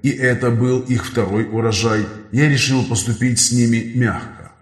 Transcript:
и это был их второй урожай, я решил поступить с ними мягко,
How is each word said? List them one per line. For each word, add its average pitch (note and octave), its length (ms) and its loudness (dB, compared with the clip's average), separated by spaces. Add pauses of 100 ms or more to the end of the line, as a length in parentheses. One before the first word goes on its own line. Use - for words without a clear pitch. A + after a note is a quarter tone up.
и C#3 60 2
это B2 420 0
был B2+ 300 2
их B2 260 -2
второй A2 440 -2
урожай, A2 540 0 (260)
я C#3+ 160 2
решил C3 360 2
поступить A#2 560 0
с - 120 2
ними A#2 440 2
мягко, - 560 -4 (100)